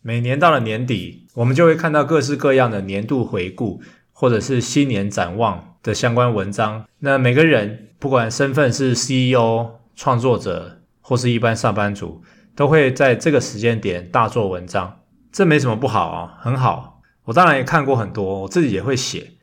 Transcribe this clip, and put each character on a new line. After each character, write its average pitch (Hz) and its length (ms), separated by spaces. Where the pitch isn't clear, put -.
每 117 140
年 127 180
到 165 120
了 139 100
年 113 260
底， 90 460
我 120 100
们 127 100
就 165 120
会 160 100
看 165 160
到 151 100
各 147 200
式 143 160
各 143 160
样 127 180
的 104 80
年 98 260
度 123 200
回 95 260
顾， 101 300
或 131 160
者 113 100
是 123 220
新 143 260
年 101 220
展 92 260
望 101 480
的 110 100
相 117 220
关 123 180
文 98 160
章。 110 360
那 139 180
每 127 160
个 143 100
人， 117 460
不 - 100
管 117 220
身 139 220
份 135 180
是 127 240
C 131 200
E 127 200
O、 113 460
创 127 200
作 117 200
者， 87 420
或 - 160
是 123 120
一 117 80
般 113 160
上 113 220
班 101 180
族， 92 300
都 143 140
会 147 240
在 131 220
这 - 140
个 139 120
时 - 180
间 113 220
点 87 280
大 117 200
做 107 180
文 90 180
章。 92 340
这 196 120
没 151 140
什 127 100
么 110 60
不 120 140
好 98 180
啊， 85 320
很 120 160
好。 123 460
我 117 80
当 175 120
然 151 120
也 131 80
看 151 180
过 135 100
很 107 200
多， 98 300
我 98 40
自 165 180
己 120 60
也 95 100
会 131 140
写。 - 360